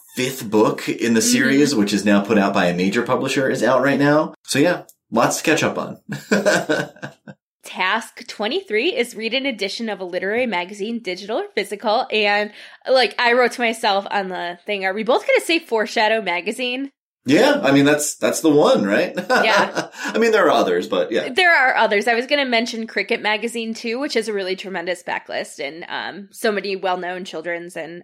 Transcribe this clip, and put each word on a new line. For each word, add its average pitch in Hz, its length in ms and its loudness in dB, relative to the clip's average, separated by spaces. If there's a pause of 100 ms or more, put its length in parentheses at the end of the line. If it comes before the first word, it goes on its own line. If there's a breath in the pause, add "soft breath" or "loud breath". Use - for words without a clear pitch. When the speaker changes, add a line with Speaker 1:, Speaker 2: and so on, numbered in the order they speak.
(140)
Speaker 1:
fifth 127 340 -4
book 113 400 2
in 117 260 0
the 110 60 4
Speaker 2:
Mm-hmm. 117 80 2
Speaker 1:
series, 135 460 4
which 101 180 2
is 98 120 0
now 101 180 4
put 110 160 2
out 98 160 2
by 92 120 2
a 87 100 0
major 98 260 0
publisher, 131 480 0
is 107 140 -2
out 127 180 4
right 139 160 2
now. 147 340 4 (120)
So - 160 0
yeah, 175 240 2 (260)
lots 123 280 2
to - 40 -8
catch 147 220 2
up 104 120 0
on. - 220 -8 (320)
<laughs> - 1300 -2
Speaker 2:
Task 208 640 -4
twenty-three 254 680 -4
is 240 220 -4
read 220 180 -6
an 269 120 -2
edition 220 420 -6
of 196 100 -6
a 190 60 -10
literary 190 420 -2
magazine, 202 560 -6
digital 196 360 -6
or 349 160 -6
physical. 214 580 -2
And, 208 400 0 (360 loud breath)
like, 254 300 2
I 240 140 4
wrote 240 200 4
to 254 80 -8
myself 226 500 0
on 190 180 -2
the 175 380 -8
thing, 202 180 -4
"Are 190 100 0
we 220 80 -4
both 233 240 0
gonna 523 140 4
say 330 180 0
Foreshadow 220 640 0
magazine?" 247 680 -4 (360)
Speaker 1:
Yeah, 226 360 4
I 139 100 2
mean, 143 140 6
that's, 147 300 0
that's 117 260 -2
the 160 80 4
one, 156 340 6
right? 104 380 0
<laughs> - 80 -10
Speaker 2:
Yeah. 208 640 2
Speaker 1:
I 220 240 -6
mean, 226 120 4
there 202 160 4
are 143 40 6
others, 98 380 2
but 90 220 0
yeah. 113 200 -2
Speaker 2:
There 339 260 4
are 262 180 4
others. 214 320 2
I 240 80 4
was 240 120 -2
gonna 285 180 2
mention 233 420 -2
Cricket 220 360 -4
magazine, 220 500 -4
too, 226 260 -6
which 294 140 -4
has 226 160 -2
a 214 60 -4
really 190 220 -4
tremendous 180 460 -6
backlist. - 560 -8
And, 156 300 -10
um, 139 440 -10
so 226 200 -2
many 196 240 -4
well-known 180 480 -4
children's 170 540 -8
and, 165 260 -12